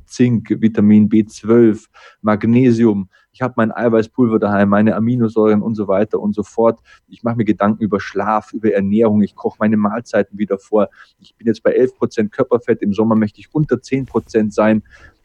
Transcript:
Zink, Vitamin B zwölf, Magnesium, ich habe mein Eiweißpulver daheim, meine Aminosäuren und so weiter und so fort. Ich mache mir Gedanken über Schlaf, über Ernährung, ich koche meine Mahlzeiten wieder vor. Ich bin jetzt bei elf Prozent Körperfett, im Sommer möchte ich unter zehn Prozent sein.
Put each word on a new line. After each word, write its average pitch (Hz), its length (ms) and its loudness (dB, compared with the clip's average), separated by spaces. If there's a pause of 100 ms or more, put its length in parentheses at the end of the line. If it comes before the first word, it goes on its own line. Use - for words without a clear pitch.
Zink, 123 460 -2 (100)
Vitamin 107 480 4
B 110 160 2
zwölf, 110 640 0 (320)
Magnesium, 110 880 2 (240)
ich - 80 -20
habe 123 160 -4
mein 110 160 0
Eiweißpulver 113 640 0
daheim, 101 300 0
meine 104 260 2
Aminosäuren 110 680 0
und 113 120 -4
so 104 140 -4
weiter 92 320 -2
und 104 140 -4
so 104 80 -4
fort. 117 380 -2 (280)
Ich - 140 -20
mache 117 140 -4
mir 117 80 -2
Gedanken 104 380 -2
über 101 180 -2
Schlaf, 104 520 -6
über 113 220 -2
Ernährung, 104 480 0
ich 95 120 -4
koche - 260 -8
meine 110 180 0
Mahlzeiten 104 600 -4
wieder 98 200 -4
vor. 104 300 -2 (320)
Ich - 160 -20
bin 110 100 -18
jetzt 110 160 -2
bei - 100 0
elf 127 220 0
Prozent 110 380 -6
Körperfett, - 500 -2
im 104 100 -2
Sommer 110 220 0
möchte 107 260 -2
ich - 140 -18
unter 147 260 -2
zehn 135 240 -6
Prozent 110 480 -4
sein. 110 300 0 (420)